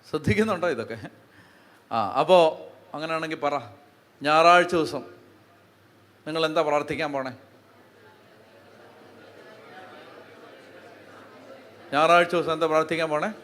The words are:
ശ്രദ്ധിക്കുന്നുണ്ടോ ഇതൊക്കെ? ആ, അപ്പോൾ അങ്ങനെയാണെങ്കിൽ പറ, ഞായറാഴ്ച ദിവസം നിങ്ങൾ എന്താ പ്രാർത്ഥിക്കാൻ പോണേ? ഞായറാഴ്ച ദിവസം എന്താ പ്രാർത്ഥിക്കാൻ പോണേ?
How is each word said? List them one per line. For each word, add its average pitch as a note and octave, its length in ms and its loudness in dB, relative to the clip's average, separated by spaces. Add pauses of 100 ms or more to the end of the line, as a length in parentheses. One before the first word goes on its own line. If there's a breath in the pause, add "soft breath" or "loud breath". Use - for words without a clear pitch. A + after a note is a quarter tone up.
(100)
ശ്രദ്ധിക്കുന്നുണ്ടോ F#3+ 580 -2
ഇതൊക്കെ? A2+ 300 -6 (920 soft breath)
ആ, A2+ 280 -2
അപ്പോൾ D#3+ 480 4 (280)
അങ്ങനെയാണെങ്കിൽ D#3+ 400 -6
പറ, C#3+ 240 -4 (640)
ഞായറാഴ്ച E3+ 520 6
ദിവസം D3+ 440 -4 (1080)
നിങ്ങൾ D#3+ 200 -2
എന്താ D#3+ 160 0
പ്രാർത്ഥിക്കാൻ D3 500 -2
പോണേ? C3 180 -6 (4000)
ഞായറാഴ്ച E3+ 380 4
ദിവസം E3 220 0
എന്താ D#3+ 140 -2
പ്രാർത്ഥിക്കാൻ D#3+ 440 0
പോണേ? D#3+ 220 -4 (120)